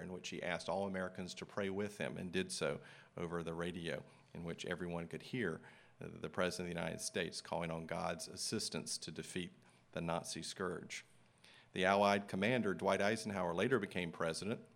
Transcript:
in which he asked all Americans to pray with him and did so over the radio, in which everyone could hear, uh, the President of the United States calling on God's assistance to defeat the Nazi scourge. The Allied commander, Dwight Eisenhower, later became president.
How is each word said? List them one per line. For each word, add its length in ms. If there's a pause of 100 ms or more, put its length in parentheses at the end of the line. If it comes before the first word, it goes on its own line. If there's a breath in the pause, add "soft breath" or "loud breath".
in 100
which 160
he 140
asked 260
all 180
Americans 480
to 120
pray 240
with 280
him 200
and 120
did 220
so 260 (380 loud breath)
over 260
the 120
radio, 480 (320 loud breath)
in 100
which 220
everyone 400
could 160
hear, 380 (420 loud breath)
uh, 40 (140)
the 80
President 400
of 60
the 60
United 200
States 400
calling 300
on 160
God's 420
assistance 680
to 120
defeat 400 (420 loud breath)
the 100
Nazi 400
scourge. 640 (680 loud breath)
The 140
Allied 420
commander, 460
Dwight 260
Eisenhower, 540
later 240
became 340
president. 480 (160)